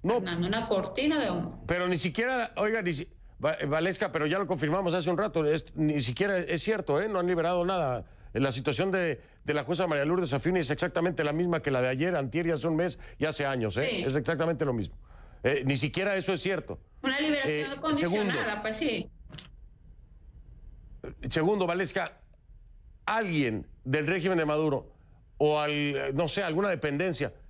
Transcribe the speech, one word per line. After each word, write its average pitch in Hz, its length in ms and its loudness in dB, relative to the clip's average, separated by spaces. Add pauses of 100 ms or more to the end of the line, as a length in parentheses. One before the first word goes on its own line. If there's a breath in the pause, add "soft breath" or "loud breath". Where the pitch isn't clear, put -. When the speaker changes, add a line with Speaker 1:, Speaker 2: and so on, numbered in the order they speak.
Speaker 1:
No. 208 140 2
Speaker 2:
Fernando, 180 320 0
una 220 200 0
cortina 262 520 2
de 226 100 2
humo. 175 380 -4
Speaker 1:
Pero 180 200 0
ni 180 120 2
siquiera, 233 560 0
oiga, 214 260 2
ni 175 120 0
si-, 151 160 -6 (340 soft breath)
Va-, 151 140 2 (100)
Valesca, 170 440 0
pero 151 140 0
ya 165 140 2
lo 196 80 0
confirmamos 170 480 0
hace 175 160 0
un 170 80 2
rato, 160 260 0
es, 151 200 2 (100)
ni 151 260 2
siquiera 185 380 0
es 165 240 -2
cierto, 190 360 2
¿eh? 202 100 0
No 196 100 0
han 175 80 2
liberado 175 360 2
nada. 151 420 0 (260 soft breath)
La 131 200 2
situación 139 400 0
de, 175 280 0 (240 loud breath)
de 151 120 0
la 143 80 0
jueza 175 240 0
María 143 180 2
Lourdes 170 280 2
Afiuni 175 260 2
es 131 100 0
exactamente 165 540 0
la 147 100 2
misma 170 300 2
que 143 80 0
la 131 100 4
de 127 80 4
ayer, 147 260 0
antier 147 300 0
y 165 60 2
hace 156 160 0
un 160 80 2
mes 170 240 0 (180 loud breath)
y 147 80 0
hace 151 220 -2
años, 117 300 0
¿eh? 151 120 2
Speaker 2:
Sí. 180 140 -2
Speaker 1:
Es 135 120 0
exactamente 160 500 0
lo 139 60 0
mismo. 110 240 -4 (460 loud breath)
Eh, 135 240 2
ni 135 120 4
siquiera 185 380 0
eso 190 180 0
es 175 80 0
cierto. 190 360 -2 (240)
Speaker 2:
Una 269 180 0
liberación 277 520 0
Speaker 1:
Eh, 277 100 -6
Speaker 2:
condicionada, 214 520 2 (100)
Speaker 1:
segundo. 214 180 -4
Speaker 2:
pues 220 160 -4
sí. 233 320 -2 (2250)
Speaker 1:
Segundo, 185 360 2
Valesca, 175 540 -2 (840)
¿alguien 160 600 0 (180)
del 143 220 0
régimen 180 320 2
de 160 80 2
Maduro 151 480 0 (460 soft breath)
o 151 200 4
al, 147 540 0
no 156 140 2
sé, 196 160 -2
alguna 180 260 0
dependencia 151 640 -2 (160)